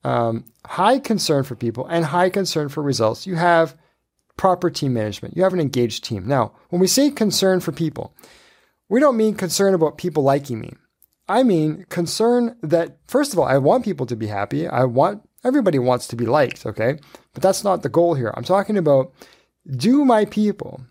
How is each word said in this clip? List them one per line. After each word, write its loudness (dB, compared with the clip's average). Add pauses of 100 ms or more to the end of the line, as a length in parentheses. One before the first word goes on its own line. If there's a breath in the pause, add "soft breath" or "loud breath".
um, -2 (180)
high 0
concern 0
for -8
people -6
and 0
high 2
concern -4
for -6
results, 0
you -6
have 2 (640)
proper 2
team -4
management. -6
You 0
have 2
an -2
engaged -2
team. -6
Now, 0 (180 soft breath)
when 0
we 4
say 2
concern 0
for -6
people, -6 (760 soft breath)
we 2
don't 4
mean 2
concern 0
about 0
people -2
liking 0
me. -12 (560)
I 2
mean 0
concern 0
that, -2
first 0
of 2
all, 2
I 2
want 2
people -4
to -6
be -6
happy. -4
I 0
want, 0 (160)
everybody 4
wants 0
to -8
be -2
liked, 0
okay? -2 (360 loud breath)
But -8
that's 2
not 0
the -4
goal 2
here. -4
I'm -10
talking 0
about, 2 (580 soft breath)
do 2
my 4
people -4 (100)